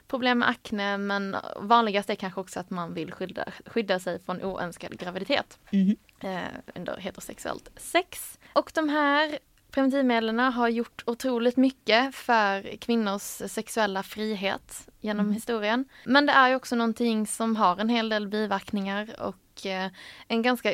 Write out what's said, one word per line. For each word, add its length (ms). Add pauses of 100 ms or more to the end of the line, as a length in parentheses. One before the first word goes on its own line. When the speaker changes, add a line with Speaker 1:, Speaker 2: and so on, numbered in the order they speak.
Speaker 1:
problem 320
med 100
akne, 480
men 380 (240)
vanligast 500
är 60
kanske 260
också 180
att 100
man 240
vill 180
skydda, 340 (200)
skydda 340
sig 260
från 180
oönskad 560
graviditet. 600 (120)
Speaker 2:
Mhm. 240 (240)
Speaker 1:
Eh, 200 (360)
under 220
heterosexuellt 760
sex. 640 (140)
Och 220
de 140
här 480 (340)
preventivmedlen 680
har 280
gjort 380
otroligt 520
mycket 580
för 600
kvinnors 720
sexuella 560
frihet 840 (140)
genom 240
Speaker 2:
Mm. 80
Speaker 1:
historien. 520 (200)
Men 200
det 80
är 160
ju 60
också 200
någonting 520
som 280
har 220
en 120
hel 200
del 180
biverkningar 840 (120)
och, 440
eh, 260 (360)
en 140
ganska 320